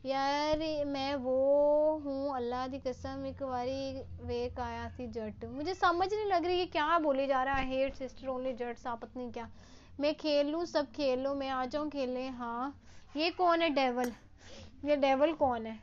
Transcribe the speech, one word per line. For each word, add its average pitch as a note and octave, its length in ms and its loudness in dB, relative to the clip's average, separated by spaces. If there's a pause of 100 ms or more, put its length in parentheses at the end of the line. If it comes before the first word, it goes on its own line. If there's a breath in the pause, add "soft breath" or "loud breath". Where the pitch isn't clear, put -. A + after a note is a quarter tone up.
यार, D4 760 0
मैं C#4 300 -2
वो C4 220 0 (680)
हूँ, C#4 320 -2
अल्लाह B3 300 -2
दी C4 120 -6
कसम, C4+ 480 -6
एक C4+ 160 -8
बारी C4+ 600 -4 (180)
वेख A#3+ 400 -4
आया A#3 280 -6
सी B3 180 -8
जट। G#3+ 380 -8
मुझे C#4+ 300 -4
समझ F#4 400 4
नहीं G#4+ 120 0
लग F4+ 180 2
रही F4+ 140 2
ये F4+ 80 2
क्या E4 320 2
बोले C#4 280 2
जा C4 160 4
रहा C4+ 120 2
है, C4 360 0
"I - 0 -
hate C4+ 120 -10
sister C4 280 -8
only B3+ 260 -4
जट्स", A#3+ 300 -6
आप A#3 140 -6
पता A#3+ 200 -10
नहीं B3 120 -8
क्या। A#3 180 -10 (500 loud breath)
मैं D4 140 2
खेल D4 320 2
लूँ, D#4+ 200 0
सब D4+ 260 -2
खेल C4+ 260 0
लो, C4+ 160 -2
मैं C4+ 140 -4
आ C4 180 -2
जाऊँ D4 240 -4
खेलने। C4 380 -4
हाँ, B3 540 -6 (340 loud breath)
ये D#4+ 140 2
कौन E4+ 320 4
है E4 80 4
devil? B3 420 2 (720 loud breath)
ये D4 120 4
devil C#4 360 4
कौन B3 340 0
है? A3 160 -10